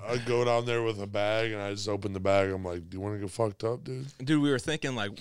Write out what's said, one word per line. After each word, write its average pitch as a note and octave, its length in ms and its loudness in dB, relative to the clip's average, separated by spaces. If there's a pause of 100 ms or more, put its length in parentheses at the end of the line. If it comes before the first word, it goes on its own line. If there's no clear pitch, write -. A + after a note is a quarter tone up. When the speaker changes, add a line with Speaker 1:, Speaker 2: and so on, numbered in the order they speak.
Speaker 1:
I A#2+ 120 0
go A#2+ 260 2
down A#2+ 200 4
there A#2 180 2
with A2+ 200 0
a G2+ 40 -4
bag, G#2+ 460 0
and G#2 80 -4
I G2+ 120 -2
just G2+ 160 -6
open G2+ 240 -2
the F#2+ 80 -4
bag. G2 300 6
I'm F#2+ 140 -4
like, F2 240 -6
"Do F2+ 80 -10
you F#2+ 40 -6
wanna G#2 180 -4
get G2+ 120 -6
fucked A2 340 -2
up, A#2+ 200 -2
dude?" C3 220 -8 (180)
Speaker 2:
Dude, D3+ 180 4
we C#3+ 80 4
were C3 80 4
thinking, D3+ 360 -2
like, G2+ 260 -2